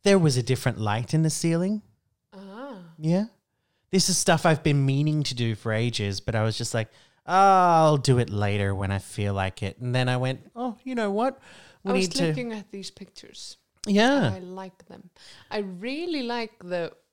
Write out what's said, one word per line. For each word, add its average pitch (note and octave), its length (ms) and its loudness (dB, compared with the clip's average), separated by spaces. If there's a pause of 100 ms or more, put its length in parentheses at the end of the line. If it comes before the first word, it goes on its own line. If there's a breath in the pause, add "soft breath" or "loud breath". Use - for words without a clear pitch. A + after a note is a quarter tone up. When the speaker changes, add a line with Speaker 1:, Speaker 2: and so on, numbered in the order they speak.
Speaker 1:
There G3 140 6
was D3+ 180 4
a B2 80 0
different B2 340 0
light G#2+ 340 -2
in D#3+ 100 2
the D#3 80 2
ceiling. F3 520 -2 (520)
Speaker 2:
Ah. G3+ 440 -16 (200)
Speaker 1:
Yeah. E3+ 280 0 (640)
This F#3 180 2
is F#3 80 0
stuff F3 300 2
I've D#3+ 160 2
been C#3+ 240 2
meaning D3+ 380 0
to C3 100 -6
do A#2 200 -2
for A2 180 -4
ages, A2 480 -2
but - 140 -6
I A2 100 0
was A2 120 -2
just - 160 -6
like, A2 160 -4 (380 soft breath)
"I'll F3 720 6
do C3 200 4
it A2+ 120 0
later G2+ 440 0
when G2 160 -4
I G2 80 0
feel G2+ 360 -4
like F#2+ 280 -4
it." F#2+ 180 -8
And B2 140 -4
then B2+ 140 0
I B2+ 80 0
went, C3 240 -4 (160)
"Oh, A#3 260 -8
you C4 120 -10
know A3 160 -2
what? B3 280 -2 (460 loud breath)
We G3 60 -4
Speaker 2:
I G3 40 2
was F#3+ 140 2
Speaker 1:
need D#3+ 80 -8
to" C4+ 120 0
Speaker 2:
looking A3+ 240 -4
at G#3 180 -12
these G3 200 -12
pictures. - 680 -20 (280)
Speaker 1:
Yeah. G#3+ 480 4
Speaker 2:
I F#3 40 -10
like F#3 480 -16
them. F3+ 240 -20 (400 loud breath)
I G#3+ 80 -4
really B3+ 640 -6
like A#3 300 -6 (120)
the F3 280 -6 (200)